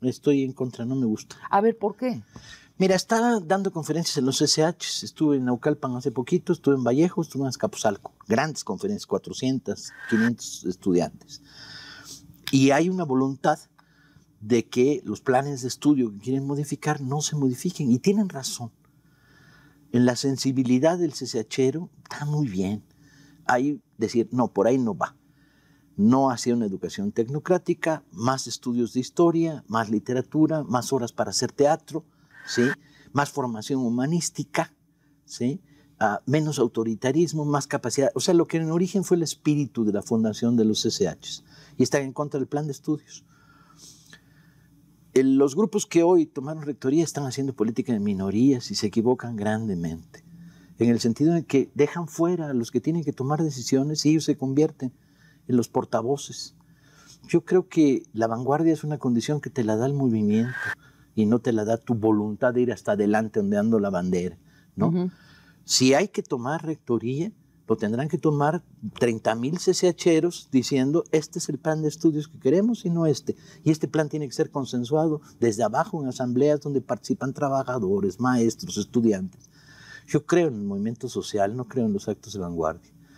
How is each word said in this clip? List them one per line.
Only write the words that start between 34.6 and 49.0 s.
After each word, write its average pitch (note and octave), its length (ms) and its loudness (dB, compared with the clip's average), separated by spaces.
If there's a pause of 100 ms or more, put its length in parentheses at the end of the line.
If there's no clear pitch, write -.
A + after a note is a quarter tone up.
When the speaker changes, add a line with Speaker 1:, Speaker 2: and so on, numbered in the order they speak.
Speaker 1:
¿sí? C3+ 360 -6 (380)
Ah, G#2 260 0
menos D3+ 320 0
autoritarismo, C3 880 0
más C#3+ 220 0
capacidad. C3+ 480 0
O B2+ 60 -2
sea, F#3+ 120 2
lo E3+ 140 6
que E3+ 100 -4
en D#3+ 140 -2
origen F3+ 320 0
fue F3+ 140 2
el E3 60 0
espíritu D3 600 -2
de G#2 80 2
la G2+ 100 -2
fundación A2+ 540 0
de A2+ 100 4
los G#2+ 140 2
C A2+ 100 0
C F#2+ 200 0
H. - 340 -14 (340)
Y C3 60 4
están C#3 200 0
en C3+ 100 -8
contra D3 260 -4
del B2+ 80 -4
plan D3 180 -4
de D3 60 -6
estudios. - 540 -8 (1900)
El, C3+ 240 6
los C#3 180 4
grupos G#3 300 0
que E3+ 180 4
hoy E3+ 240 6
tomaron D3+ 360 -10
rectoría C#3+ 400 0
están D3 220 -4
haciendo C3+ 280 -4
política A#2 400 -2
de G#2+ 60 0
minorías G#2 720 2
y G2+ 40 -6
se A2 120 -4
equivocan A#2+ 480 0